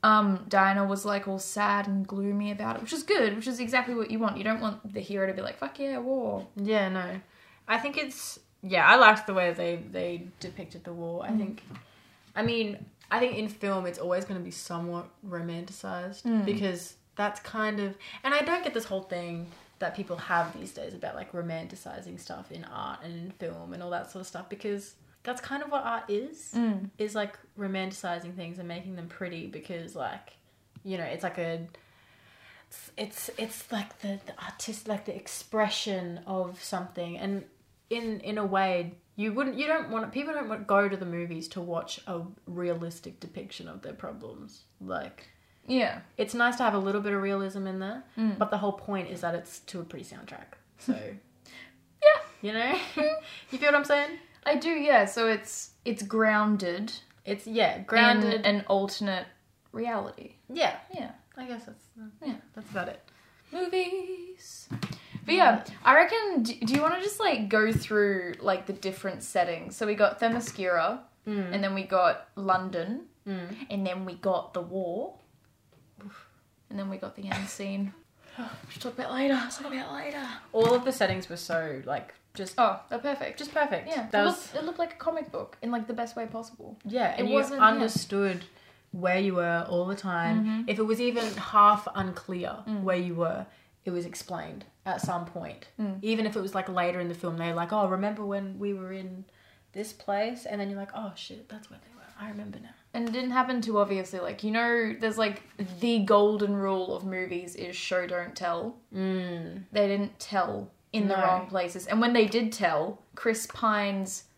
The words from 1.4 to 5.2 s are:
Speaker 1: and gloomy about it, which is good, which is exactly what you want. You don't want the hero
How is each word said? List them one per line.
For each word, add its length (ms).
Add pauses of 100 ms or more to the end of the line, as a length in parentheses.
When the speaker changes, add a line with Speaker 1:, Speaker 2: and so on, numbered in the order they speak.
Speaker 1:
and 200
gloomy 440
about 240
it, 60
which 100
is 120
good, 320
which 120
is 120
exactly 360
what 160
you 80
want. 180
You 60
don't 160
want 340
the 60
hero 280